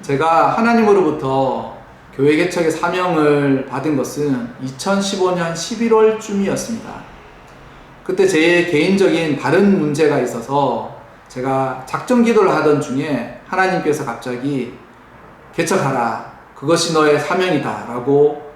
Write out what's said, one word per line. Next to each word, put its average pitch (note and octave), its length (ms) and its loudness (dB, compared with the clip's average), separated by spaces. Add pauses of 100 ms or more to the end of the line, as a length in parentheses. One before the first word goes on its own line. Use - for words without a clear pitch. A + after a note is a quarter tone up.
제가 D#3 520 2
하나님으로부터 D3+ 1200 2 (380)
교회 D3 220 4
개척의 E3+ 340 0
사명을 D3+ 960 0
받은 C#3 320 -4
것은 B2+ 520 -4 (120)
이천십오 F#3+ 680 -2
년 E3+ 240 -2
십일월쯤이었습니다. A3 1300 0 (1160)
그때 - 240 0
제 E3+ 380 4
개인적인 E3 760 2
다른 F3 400 4
문제가 D3 400 2
있어서 A#2+ 760 -2 (320)
제가 C3+ 600 -4
작정 - 360 0
기도를 G#3 300 4
하던 D3 260 2
중에 C3+ 680 -6
하나님께서 E3+ 580 -2
갑자기 B2+ 720 -6 (760)
"개척하라. C#3+ 760 -2 (220)
그것이 D#3+ 400 0
너의 D3+ 260 4
사명이다."라고 C#3+ 1400 0